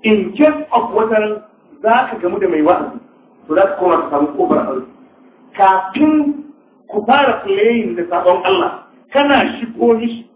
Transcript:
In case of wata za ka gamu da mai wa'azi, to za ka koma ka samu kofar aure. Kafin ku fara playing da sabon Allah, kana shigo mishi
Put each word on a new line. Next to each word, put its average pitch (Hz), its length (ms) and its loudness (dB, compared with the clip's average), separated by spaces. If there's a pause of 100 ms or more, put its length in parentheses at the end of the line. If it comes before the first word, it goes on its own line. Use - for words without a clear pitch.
In 214 280 2
case 294 360 2
of 220 260 0
wata 214 500 -2 (360)
za 233 280 2
ka - 100 -10
gamu 180 200 -4
da 190 100 0
mai 156 140 0
wa'azi, 156 360 0 (500)
to 151 60 -2
za 190 80 4
ka 196 140 0
koma 175 260 2
ka 143 80 -8
samu 147 180 0
kofar - 300 0
aure. 104 280 -6 (680)
Kafin 285 920 2 (460)
ku 208 160 -4
fara 269 360 2
playing 202 540 0
da 175 80 -6
sabon 180 400 0
Allah, 185 420 -2 (240)
kana 277 480 0
shigo 233 360 0
mishi 233 300 -6 (120)